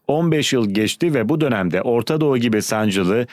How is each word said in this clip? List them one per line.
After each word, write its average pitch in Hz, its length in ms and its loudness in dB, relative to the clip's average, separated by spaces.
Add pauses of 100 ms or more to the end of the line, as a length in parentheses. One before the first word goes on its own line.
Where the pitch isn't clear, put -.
On 160 260 0
beş 151 200 0
yıl 113 180 0
geçti 110 440 0
ve 113 140 0
bu 156 120 0
dönemde 95 420 0
Orta 123 380 0
Doğu 143 180 2
gibi 110 240 0
sancılı, 107 720 0